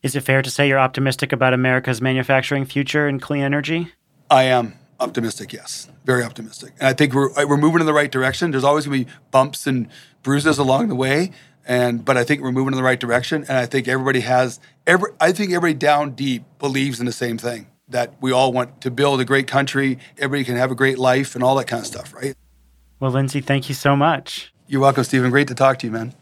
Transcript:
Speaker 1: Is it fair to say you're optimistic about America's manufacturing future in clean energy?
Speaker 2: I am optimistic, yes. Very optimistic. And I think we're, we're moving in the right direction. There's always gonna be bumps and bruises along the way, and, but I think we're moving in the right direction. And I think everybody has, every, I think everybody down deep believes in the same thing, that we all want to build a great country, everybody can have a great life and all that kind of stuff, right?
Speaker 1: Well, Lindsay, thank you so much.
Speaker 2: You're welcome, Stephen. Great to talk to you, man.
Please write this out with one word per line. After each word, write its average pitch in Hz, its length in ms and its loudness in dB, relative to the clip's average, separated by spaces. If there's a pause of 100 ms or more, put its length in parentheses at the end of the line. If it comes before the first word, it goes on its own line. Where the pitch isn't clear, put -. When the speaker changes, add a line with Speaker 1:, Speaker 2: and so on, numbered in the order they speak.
Speaker 1:
Is 139 120 -4
it 135 60 -2
fair 135 220 2
to 131 80 -6
say 143 160 2
you're 135 120 4
optimistic 131 540 0
about 127 220 4
America's 127 480 0
manufacturing 131 600 0
future 143 420 -2
in 135 120 -2
clean 143 220 -4
energy? 147 500 -2 (380)
Speaker 2:
I 131 140 6
am 123 320 0 (240)
optimistic, 117 520 -4
yes. - 380 -14 (160)
Very 123 180 2
optimistic. 117 560 -14
And 135 80 0
I 127 60 2
think 131 220 2
we're, 139 180 2 (140)
we're 143 100 2
moving 160 220 4
in 160 80 2
the 151 60 2
right 147 180 2
direction. 135 400 -2
There's 131 120 0
always 143 220 2
gonna 139 140 -2
be 123 80 -4 (240)
bumps 135 340 2
and 131 240 -2 (320)
bruises 143 380 2
along 135 300 2
the 131 60 -2
way, 139 360 0 (340)
and, 123 400 0
but 135 100 2
I 123 80 2
think 143 180 0
we're 131 100 -4
moving 131 220 0
in 131 40 -2
the 127 60 -2
right 127 160 2
direction. 127 500 -2
And 135 80 0
I 123 80 0
think 123 220 -2
everybody 131 320 0
has, 123 400 0 (260)
every, 180 340 2
I 165 120 4
think 190 200 -2
everybody 170 220 0
down 147 380 0
deep 127 320 -4 (160)
believes 135 400 -2
in 123 80 -2
the 117 40 -2
same 117 280 -4
thing, 113 260 -8 (240)
that 123 320 -4
we 131 100 0
all 127 220 4
want 123 280 -4
to 131 100 -4
build 139 280 2
a 123 60 0
great 135 220 2
country, 135 500 0 (220)
everybody 139 240 -2
can 123 140 -2
have 131 120 2
a 127 60 -4
great 131 240 0
life 131 340 2
and 123 100 -4
all 135 120 4
that 135 100 0
kind 120 160 -6
of - 60 -10
stuff, - 260 -14
right? 139 220 -8 (640)
Speaker 1:
Well, 131 120 0
Lindsay, 135 300 0
thank 139 260 -4
you 143 60 -8
so 139 220 2
much. 143 580 -2 (140)
Speaker 2:
You're 135 140 -2
welcome, 135 220 4
Stephen. 127 280 2
Great 139 160 4
to 127 80 -8
talk 131 240 2
to 120 80 -8
you, 107 40 -6
man. 113 300 -6